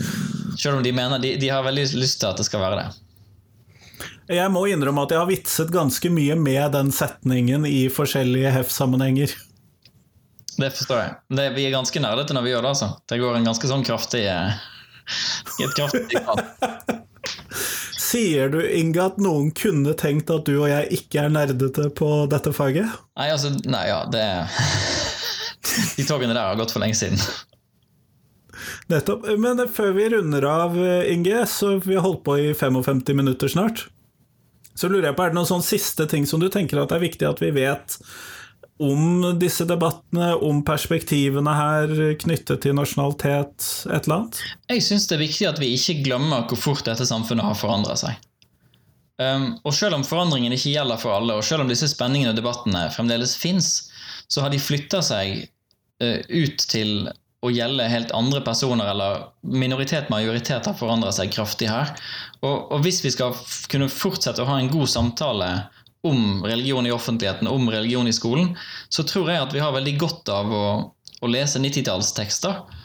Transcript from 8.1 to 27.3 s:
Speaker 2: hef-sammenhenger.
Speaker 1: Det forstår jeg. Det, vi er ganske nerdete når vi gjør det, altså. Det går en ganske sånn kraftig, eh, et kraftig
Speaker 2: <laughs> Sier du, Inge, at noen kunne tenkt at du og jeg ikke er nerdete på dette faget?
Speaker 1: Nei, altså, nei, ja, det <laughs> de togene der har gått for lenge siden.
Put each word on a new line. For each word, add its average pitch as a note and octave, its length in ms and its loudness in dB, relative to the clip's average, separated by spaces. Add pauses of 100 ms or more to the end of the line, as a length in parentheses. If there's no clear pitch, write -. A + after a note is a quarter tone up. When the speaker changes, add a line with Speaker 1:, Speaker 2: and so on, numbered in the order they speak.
Speaker 2:
hef-sammenhenger. C3 800 2 (1200)
Speaker 1:
Det C3+ 240 0
forstår B2+ 240 0
jeg. - 140 -6 (180)
Det, C#3 220 2
vi C#3 100 0
er C3+ 80 0
ganske C3+ 300 -2
nerdete C3+ 340 0
når A#2+ 80 0
vi B2+ 60 2
gjør A#2+ 160 0
det, C#3 80 2
altså. G#2+ 160 -2 (180)
Det A#2 140 0
går A#2+ 160 2
en A#2 100 4
ganske A#2 220 0
sånn C3+ 160 0
kraftig, A#2 420 -2
eh, F#2 240 0 (1120)
et C#3 80 -2
kraftig C3+ 500 -2
Speaker 2:
<laughs> - 1700 -6 (120)
Sier D#3 440 2
du, D#3+ 80 2
Inge, E3 400 2
at F#3+ 200 0
noen D#3 360 2
kunne D3+ 400 2
tenkt D3+ 360 0
at D#3 120 0
du C#3+ 140 4
og D3 100 4
jeg D3 320 0
ikke D3 240 -2
er D3+ 80 2
nerdete C#3+ 640 0
på D3+ 160 2 (160)
dette D3 240 0
faget? D#3 480 0 (160)
Speaker 1:
Nei, C#3 160 0
altså, C#3+ 220 0 (100)
nei, A#2 240 0
ja, F#2 140 0 (100)
det A2+ 120 2 (840)
<laughs> - 880 -4
de C#3+ 80 0
togene B2+ 320 0
der G2+ 140 0
har G#2+ 100 0
gått A2+ 160 -2
for G2+ 80 2
lenge A2 160 0
siden. G2 160 0 (1800)